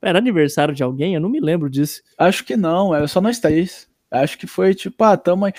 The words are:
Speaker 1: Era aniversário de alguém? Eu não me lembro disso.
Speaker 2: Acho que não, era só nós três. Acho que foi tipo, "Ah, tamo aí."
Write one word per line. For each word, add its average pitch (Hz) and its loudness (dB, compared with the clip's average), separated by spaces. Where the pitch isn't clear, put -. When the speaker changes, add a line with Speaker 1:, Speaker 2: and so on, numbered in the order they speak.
Speaker 1:
Era 180 2
aniversário 151 2
de 135 -4
alguém? 139 -2
Eu 156 -2
não 175 -2
me 294 -2
lembro 156 -2
disso. 139 -4
Speaker 2:
Acho 180 2
que 247 -6
não, 180 0
era 147 0
só 180 -2
nós 233 -2
três. 160 -2
Acho - -2
que - -14
foi 190 2
tipo, - -6
"Ah, 202 6
tamo 190 0
aí." 196 -4